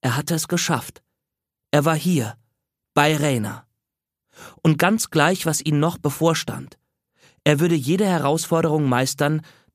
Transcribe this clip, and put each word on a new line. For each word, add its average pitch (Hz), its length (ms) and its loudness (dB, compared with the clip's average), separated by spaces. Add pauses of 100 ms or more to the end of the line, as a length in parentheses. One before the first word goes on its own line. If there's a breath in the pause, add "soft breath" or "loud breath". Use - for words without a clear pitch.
Er 127 160 0
hatte 240 180 -4
es 160 120 -4
geschafft. - 560 -4 (640)
Er 147 160 2
war 160 100 2
hier, 147 420 -2 (560)
bei 151 220 4
Rayna. 123 520 -2 (960 loud breath)
Und 156 160 2
ganz 196 340 0
gleich, 160 340 2
was 156 160 -2
ihm 151 180 0
noch 165 180 0
bevorstand. 147 800 -4 (680 soft breath)
Er 147 160 2
würde 170 160 2
jede 160 300 0
Herausforderung 160 840 0
meistern, 143 520 0 (340 loud breath)